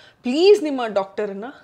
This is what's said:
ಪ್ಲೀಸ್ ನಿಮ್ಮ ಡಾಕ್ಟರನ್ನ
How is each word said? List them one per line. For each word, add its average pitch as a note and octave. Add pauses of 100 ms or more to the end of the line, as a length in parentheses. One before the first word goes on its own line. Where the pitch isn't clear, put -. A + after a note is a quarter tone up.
(220)
ಪ್ಲೀಸ್ E4+
ನಿಮ್ಮ C4+
ಡಾಕ್ಟರನ್ನ G3 (200)